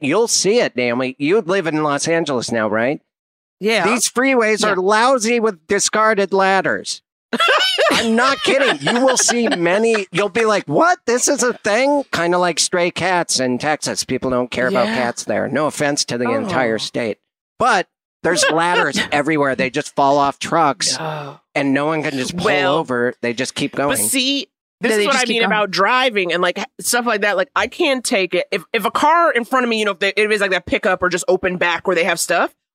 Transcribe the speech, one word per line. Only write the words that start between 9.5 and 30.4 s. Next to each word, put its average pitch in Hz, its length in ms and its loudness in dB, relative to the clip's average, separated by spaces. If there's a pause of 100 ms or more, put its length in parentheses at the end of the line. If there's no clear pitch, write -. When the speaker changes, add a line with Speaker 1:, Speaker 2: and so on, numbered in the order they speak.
Speaker 1:
You'll 202 160 -2
be 226 160 0
like, 208 220 2
"What? 330 400 2
This 247 220 0
is 359 140 0
a 247 100 0
thing?" 262 600 0
Kinda 170 260 0
like 175 200 0
stray 175 320 0
cats 170 500 -2
in 127 180 0
Texas. 139 460 -4
People 131 260 -4
don't 123 200 -2
care 127 180 -2
about 123 180 2
Speaker 2:
Yeah. 113 100 -2
Speaker 1:
cats 120 280 -4
there. 104 240 -2
No 143 180 0
offense 143 400 -2
to 120 120 -6
the 123 80 -2
Speaker 2:
Oh. 117 80 0
Speaker 1:
entire 113 440 0
state. 117 400 -6 (400)
But 214 280 2 (360)
there's 170 220 2
Speaker 2:
<laughs> - 80 2
Speaker 1:
ladders 165 460 0 (140)
everywhere. 143 440 0
They 131 140 -2
just - 240 -6
fall 143 240 4
off 139 200 0
trucks, - 600 0
Speaker 2:
No. 151 420 -10 (140)
Speaker 1:
and 139 200 0
no 143 120 0
one 156 160 -2
can 147 100 -4
just 135 240 -4
pull 180 100 -4
Speaker 2:
Well, 185 300 2
Speaker 1:
over. 123 440 -2
They 120 120 -2
just 123 220 -6
keep - 180 -4
Speaker 2:
but - 60 -6
Speaker 1:
going. 143 180 0
Speaker 2:
see, 269 520 -2 (320)
this 226 100 0
Speaker 3:
Yeah, - 20 2
Speaker 2:
is 220 60 2
Speaker 3:
they 208 80 2
Speaker 2:
what 277 60 0
Speaker 3:
just 262 100 2
Speaker 2:
I 247 40 0
Speaker 3:
keep 226 80 -2
Speaker 2:
mean 226 80 0
Speaker 3:
going. 220 100 0
Speaker 2:
about 208 180 0
driving 202 640 0
and, 175 100 0
like, 180 160 0
h-, 214 60 -6 (160)
stuff 247 260 -2
like 220 160 0
that. 208 140 0
Like, 185 200 -2
I 202 100 0
can't 269 380 -2
take 190 300 0
it. 175 160 0
If, 185 220 -4
if 214 120 -2
a 226 60 0
car 320 420 2
in 233 120 -2
front 254 200 0
of 233 60 0
me, 220 80 0
you 214 60 0
know, 202 80 0
if, 185 60 -8
they, 196 180 0
if 214 140 2
it's 208 100 2